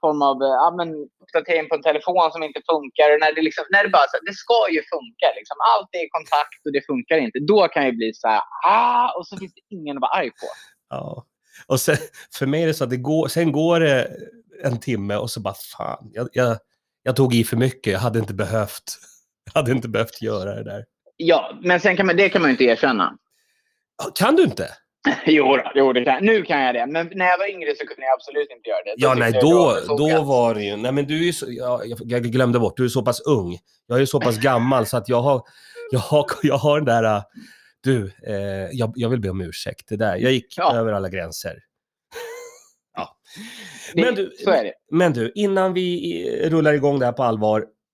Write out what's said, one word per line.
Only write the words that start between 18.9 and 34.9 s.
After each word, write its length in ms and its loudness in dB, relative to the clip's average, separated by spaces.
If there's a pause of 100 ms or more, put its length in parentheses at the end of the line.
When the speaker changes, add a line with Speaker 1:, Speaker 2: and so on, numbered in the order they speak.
Speaker 2:
<laughs> 360 -20
jag 80 2
hade 100 0
inte 180 -2
behövt 320 -4
göra 340 -4
det 80 -10
där." 220 -12 (320)
Speaker 1:
Ja, 340 0 (100)
men 180 2
sen 180 2
kan 80 2
man, 120 2
det 120 4
kan 120 2
man 80 4
ju 40 4
inte 100 2
erkänna. 540 2 (960)
Speaker 2:
Kan 200 2
du 80 6
inte? 260 -2 (380)
Speaker 1:
<laughs> 180 -4
Jo 320 6
då, 180 -4
jo, 180 4
det 120 0
kan, 200 2
nu 180 4
kan 180 0
jag 140 0
det. 120 -2
Men 280 -4
när 100 -2
jag 120 4
var 120 -4
yngre 260 -6
så 120 -10
kunde 180 -16
jag 80 2
absolut 380 -4
inte 180 -14
göra 160 -4
det. 40 -8
Då 80 -8
Speaker 2:
Ja, 180 2
Speaker 1:
tyckte 40 0 (100)
Speaker 2:
nej, 40 0
Speaker 1:
jag 100 4
det 80 6
Speaker 2:
då, 140 6
Speaker 1:
var 160 4
befogat. 160 -2 (200)
Speaker 2:
då 60 2
var 320 2
det 80 -4
ju, 140 -6
nej, 140 -4
men 160 -2
du 120 -2
är 60 0
ju 80 0
så, 160 -8
ja, 360 -4
jag, 160 -10
jag 220 -4
glömde 360 2
bort, 180 0
du 80 0
är 40 0
så 120 -2
pass 200 -2
ung. 360 0 (300)
Jag 80 -4
är 40 2
ju 80 2
så 120 0
pass 180 0
gammal 480 2
så 120 -4